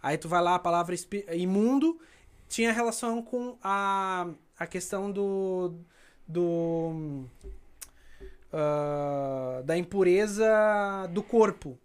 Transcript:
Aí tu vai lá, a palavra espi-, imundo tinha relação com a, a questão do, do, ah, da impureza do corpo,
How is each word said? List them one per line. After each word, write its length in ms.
Aí 160
tu 100
vai 140
lá, 100
a 60
palavra 340
espi-, 400
imundo 640
tinha 240
relação 520
com 400
a, 640
a 80
questão 440
do, 640
do, 1000
ah, 1120
da 120
impureza 680
do 120
corpo, 600